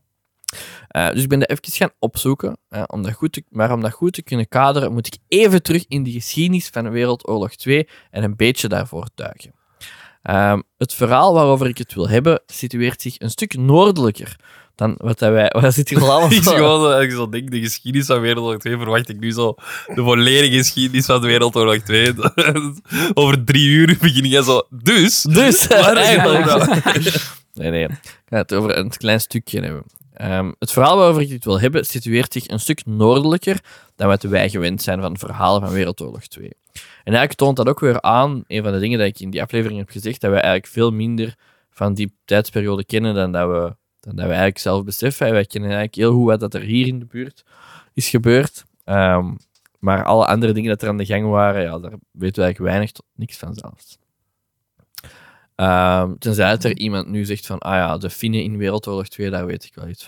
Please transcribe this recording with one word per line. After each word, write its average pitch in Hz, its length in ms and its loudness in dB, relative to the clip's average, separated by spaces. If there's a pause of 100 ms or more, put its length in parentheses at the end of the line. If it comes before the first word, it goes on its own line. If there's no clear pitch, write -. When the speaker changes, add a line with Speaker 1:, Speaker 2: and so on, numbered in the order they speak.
(880)
Speaker 1:
Eh, 82 220 -2
dus 127 120 -2
ik 135 60 -4
ben 135 100 2
dat 135 120 2
even - 220 -8
gaan - 260 -2
opzoeken. - 580 -4 (120)
Eh, 104 180 -10
om 104 160 -8
dat 98 100 -4
goed 156 200 -6
te, 147 180 -14
maar 110 220 0
om 120 80 -2
dat 110 120 -4
goed 180 200 -2
te - 100 -12
kunnen 117 260 -4
kaderen, 135 440 2
moet 117 140 -4
ik - 100 -14 (120)
even 190 340 4
terug 170 260 0
in 147 140 -4
de 127 80 -4
geschiedenis 165 580 -2
van 117 220 -6
Wereldoorlog 117 680 -2
twee 143 320 -2 (220)
en 104 120 -6
een 104 140 -2
beetje 117 320 0
daarvoor 95 460 -6
duiken. - 400 -16 (680)
Ehm, 101 380 2 (180)
het - 160 -4
verhaal 131 400 4
waarover 139 340 4
ik 120 100 -8
het - 160 -14
wil 101 140 -2
hebben, 127 380 2
situeert 123 560 -6
zich 123 180 -10
een 110 100 -6
stuk - 260 -8
noordelijker 139 800 2 (380)
dan 107 240 -4
wat 113 200 -4
dat 110 140 2
wij... 107 220 4
<laughs> 113 60 2
Wat 127 140 4
zit 143 140 -2
hier 143 140 2
al 135 80 6
allemaal 156 260 4
Speaker 2:
<laughs> - 20 6
Ik - 40 4
Speaker 1:
zo? 175 120 4
Speaker 2:
gewoon, 151 400 4
als 135 100 4
ik 131 60 0
zo 120 180 -4
denk, 123 220 -8
de 120 100 -4
geschiedenis 123 460 -4
van 127 140 2
Wereldoorlog 117 400 -2
twee, 120 160 -4
verwacht 117 320 -2
ik 107 120 -14
nu 113 100 -4
zo 113 240 -2 (400)
de 127 80 -2
volledige 123 540 4
geschiedenis 127 500 0
van 127 140 2
Wereldoorlog 117 560 2
twee. 110 360 2 (520)
<laughs> 151 500 -4
Over 139 300 4
drie 139 240 2
uur 160 320 6
begin 135 260 2
jij 135 160 4
zo, 127 280 2
dus? 165 520 2
Speaker 1:
Dus, 240 440 4
Speaker 2:
Waar 214 320 6
is 196 80 4
Speaker 1:
eigenlijk. 180 380 4
Speaker 2:
het 151 100 4
over 160 280 2 (300)
dan? - 20 -
Speaker 1:
<laughs> - 260 -8 (140)
Nee, 80 160 -6
nee. 82 140 -2
Ik - 420 -12
ga 113 100 -6
het 104 180 -4
over 104 240 -2
een 95 120 -4
klein 110 300 0
stukje 110 400 -6
hebben. 80 220 -8 (300)
Ehm, 92 460 -4
het - 140 -8
verhaal 143 240 4
waarover 170 260 4
ik 143 80 -4
het 123 140 -12
wil 98 160 0
hebben, 131 260 0
situeert 120 460 -2
zich - 160 -8
een 107 120 -6
stuk - 260 -6
noordelijker 139 720 2 (360)
dan 101 120 0
wat 101 140 2
wij 98 280 0
gewend 92 320 -4
zijn 92 180 -4
van 95 180 -6
verhalen 98 440 0
van 95 100 -6
Wereldoorlog 87 540 -6
twee. - 240 -20 (240)
En - 80 -18 (220)
eigenlijk 123 340 0
toont 139 180 2
dat 120 120 0
ook 139 120 0
weer 127 220 0
aan, 127 440 0
een 104 160 -6
van 104 100 -2
de 98 60 0
dingen 113 200 0
dat 104 80 0
ik 98 140 -6
in 95 100 -10
die 82 120 -6
aflevering 110 360 -4
heb 98 120 -12
gezegd, 101 300 -10
dat 104 100 -2
wij 98 100 2
eigenlijk 95 320 0
veel 117 180 0
minder 113 440 -4 (360)
van 101 240 -4
die 101 200 -6 (100)
tijdsperiode 101 600 -2
kennen 110 300 -2
dan 92 180 -2
dat 87 160 0
we, 87 280 -2 (240)
dan 104 160 -16
dat 92 80 -6
we 90 60 -2
eigenlijk 95 280 0
zelf 98 260 -2
beseffen. 127 420 -4
En 113 60 0
wij 104 140 2
kennen 104 240 -8
eigenlijk 104 280 -6
heel 117 140 2
goed 120 140 4
wat 110 140 2
dat 107 140 -6
er 104 80 -8
hier 117 240 0
in 127 120 -4
de 117 80 -16
buurt 127 380 -16 (500)
is - 140 -6
gebeurd. 123 560 2 (200)
Ehm, 92 500 2 (440)
maar 95 260 0
alle 110 220 4
andere 110 260 2
dingen 110 180 -4
dat 107 120 -4
er 110 60 -4
aan 104 80 -2
de 101 100 -4
gang 107 220 -2
waren, 101 340 2
ja, 82 160 -6
daar 87 140 -14 (180)
weten 92 280 -6
we 104 40 -2
eigenlijk 90 160 0
weinig 92 340 -2
tot - 120 -20 (100)
niks 113 220 -12
van - 180 -14
zelfs. - 440 -20 (1600)
Ehm, 92 640 2
tenzij 101 320 0
dat 107 140 -2
er 113 140 -2
iemand 104 300 -6
nu 104 160 -6
zegt 101 220 -10
van, 98 120 -10
"Ah 92 160 -6
ja, 85 240 0
de 98 120 -8
Finnen 110 320 -4
in 107 140 -8
Wereldoorlog 101 520 -6
twee, 101 220 -8
daar 90 160 -6
weet - 180 -10
ik - 100 -20
wel 85 140 -16
iets - 180 -16